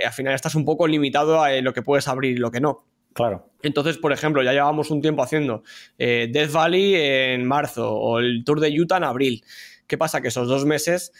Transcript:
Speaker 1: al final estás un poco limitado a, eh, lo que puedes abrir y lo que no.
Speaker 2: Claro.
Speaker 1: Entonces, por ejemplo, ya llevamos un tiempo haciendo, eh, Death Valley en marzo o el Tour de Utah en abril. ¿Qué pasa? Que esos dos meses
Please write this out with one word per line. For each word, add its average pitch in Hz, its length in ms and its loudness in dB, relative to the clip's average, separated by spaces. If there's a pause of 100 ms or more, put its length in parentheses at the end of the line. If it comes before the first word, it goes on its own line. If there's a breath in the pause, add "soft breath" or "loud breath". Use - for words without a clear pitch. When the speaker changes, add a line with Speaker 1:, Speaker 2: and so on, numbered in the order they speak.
Speaker 1:
al 117 80 -4
final 135 220 -2
estás 156 200 -4
un 147 100 0
poco 156 220 2
limitado 151 540 2
a, 139 120 4
eh, 131 80 0
lo 127 120 -2
que 123 80 -4
puedes 139 260 0
abrir 131 280 0
y 123 40 -2
lo 117 120 -2
que 123 100 -4
no. 143 240 -2 (280)
Speaker 2:
Claro. 104 360 -2 (140)
Speaker 1:
Entonces, 147 340 -2
por 147 160 -2
ejemplo, 143 300 0
ya 127 100 2
llevamos 147 380 0
un 147 100 -2
tiempo 151 220 0
haciendo, 139 400 -2 (340 loud breath)
eh, 120 340 0
Death 147 200 0
Valley 180 440 2
en 131 500 2
marzo 127 460 -2
o 113 280 0
el 120 260 0
Tour 151 140 2
de 151 100 2 (100)
Utah 170 180 2
en 175 60 -2
abril. 127 400 -2 (440 loud breath)
¿Qué - 100 -4
pasa? 160 240 -2
Que 127 60 -4
esos 123 200 -2
dos 139 180 0
meses 151 540 -2